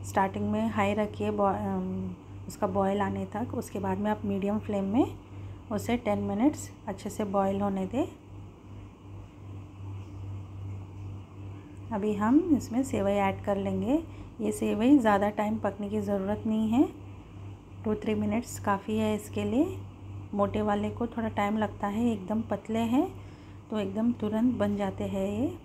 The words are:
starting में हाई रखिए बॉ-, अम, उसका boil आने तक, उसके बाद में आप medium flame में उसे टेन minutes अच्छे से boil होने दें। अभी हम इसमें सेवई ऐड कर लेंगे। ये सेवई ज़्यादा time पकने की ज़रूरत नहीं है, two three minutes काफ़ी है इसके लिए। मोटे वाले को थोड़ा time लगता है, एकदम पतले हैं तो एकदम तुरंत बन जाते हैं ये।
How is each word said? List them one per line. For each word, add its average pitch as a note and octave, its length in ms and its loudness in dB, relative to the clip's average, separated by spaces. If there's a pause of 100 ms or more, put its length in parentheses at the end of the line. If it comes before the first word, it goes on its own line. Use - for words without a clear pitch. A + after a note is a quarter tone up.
starting G#3 460 0
में A3 180 0
हाई G#3 260 2
रखिए G#3 360 0
बॉ-, G3+ 240 4
अम, F#3+ 600 -2 (340)
उसका - 180 -2
boil G3 340 2
आने G3 260 0
तक, G#3+ 280 -4
उसके G#3+ 240 -6
बाद F#3+ 200 0
में G#3 120 0
आप G#3 140 0
medium G3+ 340 0
flame G3+ 260 -2
में A#3 340 2 (540)
उसे G#3+ 240 0
टेन G#3 220 2
minutes G3+ 520 2 (160)
अच्छे G3+ 240 -6
से G#3+ 140 -4
boil G3 360 2
होने G3 260 0
दें। C4+ 200 0 (3750)
अभी G#3 220 0
हम A3 240 6 (180)
इसमें A3+ 260 0
सेवई G3+ 300 2
ऐड G3 320 2
कर G3+ 120 2
लेंगे। G3 460 2 (380)
ये G#3 120 0
सेवई G#3+ 460 6
ज़्यादा G#3 320 6
time G#3+ 280 0
पकने G3+ 300 -2
की G#3+ 120 0
ज़रूरत G3+ 460 0
नहीं A3 220 2
है, C#4 200 6 (960)
two G#3+ 100 2
three G#3+ 200 0
minutes G#3+ 460 0
काफ़ी G#3 380 0
है G#3+ 160 2
इसके G#3 300 -4
लिए। C#4+ 340 2 (560)
मोटे G3+ 280 2
वाले G#3 280 2
को A3 160 -2
थोड़ा A3+ 220 -4
time G#3+ 300 0
लगता G3+ 280 0
है, A3+ 260 2
एकदम G#3+ 300 -2
पतले A3 360 -2
हैं B3 360 2 (560)
तो A3 80 -2
एकदम G#3+ 340 0
तुरंत A3 420 2
बन G3+ 220 2
जाते G3+ 280 -2
हैं F#3+ 240 0 (120)
ये। E4+ 240 -2